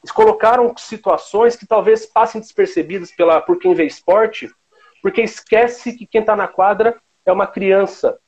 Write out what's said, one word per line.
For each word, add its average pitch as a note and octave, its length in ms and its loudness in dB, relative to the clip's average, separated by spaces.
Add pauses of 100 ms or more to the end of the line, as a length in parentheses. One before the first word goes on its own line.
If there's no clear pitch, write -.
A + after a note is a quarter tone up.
Eles - 100 -16
colocaram A3 640 2
situações G#3+ 760 -2
que - 120 -18
talvez A3 400 0
passem A3+ 340 -2
despercebidas F3+ 720 -6
pela, E3 280 2
por F3 180 -2
quem F3+ 160 2
vê E3 100 0
esporte, G3 640 -2 (500)
porque G3 220 -2
esquece A#3+ 720 -2
que G3+ 100 -20
quem G#3+ 180 -2
tá G#3+ 100 0
na G3+ 140 -4
quadra G#3 480 0 (280)
é F#3 60 0
uma F#3+ 160 0
criança. F#3+ 800 -2